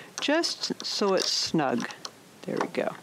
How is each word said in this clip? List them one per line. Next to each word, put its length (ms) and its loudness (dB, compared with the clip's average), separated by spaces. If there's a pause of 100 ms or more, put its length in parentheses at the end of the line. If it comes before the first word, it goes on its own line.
(200)
just 680 0
so 280 2
it's 180 2
snug. 560 2 (540)
There 180 -4
we 80 0
go. 360 -2